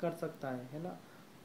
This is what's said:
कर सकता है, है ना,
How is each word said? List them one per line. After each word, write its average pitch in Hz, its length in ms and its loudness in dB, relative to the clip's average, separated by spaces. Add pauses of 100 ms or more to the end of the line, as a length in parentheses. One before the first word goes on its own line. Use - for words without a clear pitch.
कर 170 120 6
सकता 156 360 0
है, 127 240 0
है 156 100 0
ना, 175 140 0 (480)